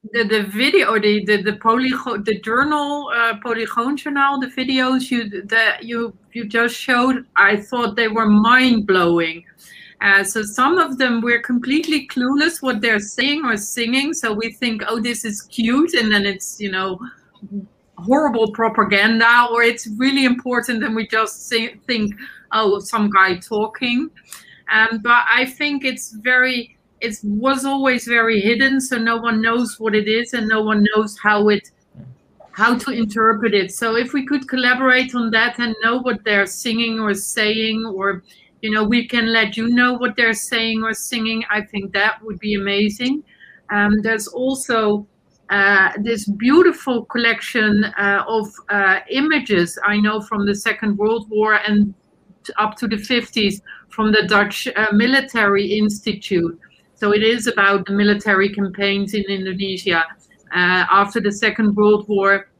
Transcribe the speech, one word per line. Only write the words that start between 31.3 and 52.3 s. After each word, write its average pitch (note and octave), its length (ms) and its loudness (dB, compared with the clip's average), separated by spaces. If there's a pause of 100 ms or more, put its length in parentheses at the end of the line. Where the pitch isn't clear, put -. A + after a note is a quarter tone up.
it, G3+ 220 0 (840)
how A#3+ 240 2
to B3+ 140 -8
interpret A3 640 0
it. F#3 180 0
So A3+ 240 -2
if B3 160 -2
we C4+ 140 -2
could C4+ 220 -2
collaborate B3+ 640 2
on A#3 160 -2
that A3+ 280 0
and A#3 240 -2
know A#3 160 0
what B3 260 -4
they're G3+ 220 2
singing A3+ 520 -4
or G#3+ 160 0
saying, A3 720 -2
or, F#3+ 380 -4 (380)
you A3 100 -4
know, G#3+ 100 0
we A#3+ 240 0
can A#3 260 -2
let A3 240 0
you A3+ 120 -4
know B3 240 4
what B3 240 -4
they're A3+ 160 2 (200)
saying A3+ 300 -2
or A3 120 -4
singing, A3+ 560 -6
I G#3 100 -2
think G3 320 -10
that G#3 320 -2
would G#3 160 -10
be G#3 140 -4
amazing. G#3 680 -2 (480)
Um, G#3 300 2
there's G#3+ 260 -2
also, A#3 800 -2 (440)
uh, G3 500 4
this G#3+ 260 -2
beautiful B3+ 760 2
collection, A3 800 0 (140)
uh, G3+ 280 0
of, A3 220 -2 (220)
uh, G3 300 2 (100)
images B3 760 0
I G#3 160 2
know G#3+ 200 0
from G#3 260 -2
the G3+ 80 2
Second G#3 420 -2
World G#3+ 340 0
War G#3+ 380 2
and G#3 260 2 (480)